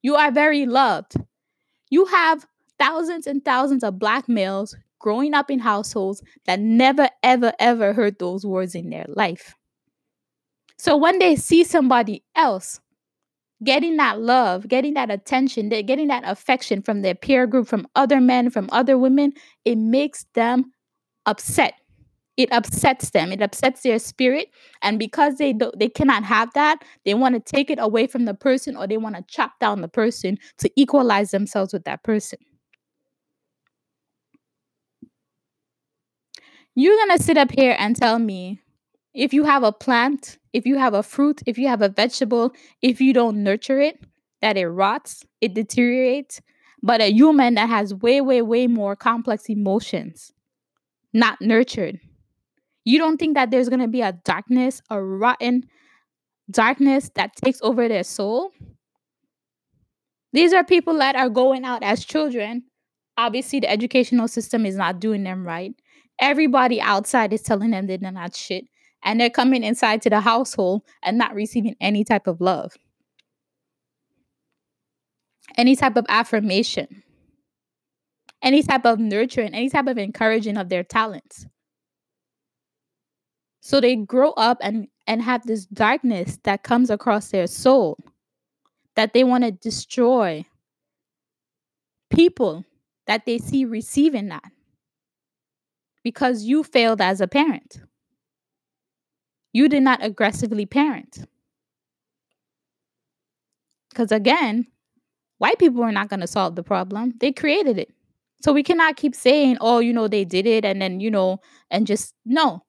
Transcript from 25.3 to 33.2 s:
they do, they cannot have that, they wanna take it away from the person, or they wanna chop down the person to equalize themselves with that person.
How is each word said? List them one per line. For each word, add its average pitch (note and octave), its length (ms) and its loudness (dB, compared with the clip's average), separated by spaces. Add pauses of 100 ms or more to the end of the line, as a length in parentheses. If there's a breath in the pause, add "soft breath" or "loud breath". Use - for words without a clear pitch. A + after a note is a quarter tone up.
they C#4 160 0
do, A3 240 -2
they G#3 140 0
cannot A#3+ 340 0
have A3+ 300 0
that, D4+ 320 0 (180 soft breath)
they G3+ 100 0
wanna B3 280 2
take - 280 -2
it D4 100 -4
away A3+ 280 0
from B3 160 -4
the G#3 100 -2
person, C4 440 -2
or F#3+ 100 -8
they G#3 80 -4
wanna G#3+ 320 -8
chop - 320 -6
down G#3 220 -2
the E3+ 80 -10
person A3 480 -2 (220 soft breath)
to - 180 -2
equalize B3 540 2
themselves G3 420 -4
with F3 100 -6
that D3 180 -8
person. - 380 -4 (4000 loud breath)